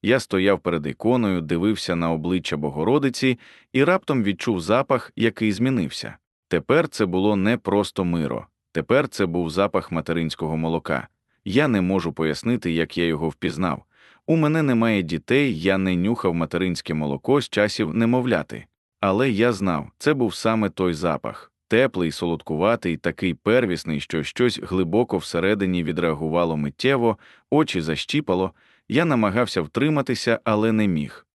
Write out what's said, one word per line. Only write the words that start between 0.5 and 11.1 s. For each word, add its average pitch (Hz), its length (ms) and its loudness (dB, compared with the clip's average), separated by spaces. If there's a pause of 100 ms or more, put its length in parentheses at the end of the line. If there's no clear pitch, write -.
перед 82 260 -2
іконою, 101 560 0
дивився 87 540 -2
на 85 160 0
обличчя 82 460 -2
Богородиці 120 800 0 (340)
і 131 100 4
раптом 156 400 0
відчув 98 380 -2
запах, 123 540 0
який 110 360 0
змінився. 101 640 -2 (320)
Тепер 139 400 2
це - 180 0
було 95 300 2
не 104 220 2
просто 98 480 0
миро. 78 400 -2 (260)
Тепер 120 360 2
це - 180 0
був 85 240 0
запах 92 420 0
материнського 82 680 -2
молока. 80 500 -2 (380)